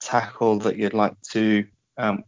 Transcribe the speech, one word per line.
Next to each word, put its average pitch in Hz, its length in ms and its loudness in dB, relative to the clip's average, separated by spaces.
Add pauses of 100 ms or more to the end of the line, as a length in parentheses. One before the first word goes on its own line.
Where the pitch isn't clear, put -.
tackle 113 600 0
that 101 160 0
you'd 104 180 -2
like 104 260 0 (120)
to, 107 340 2 (300)
um, 104 320 -2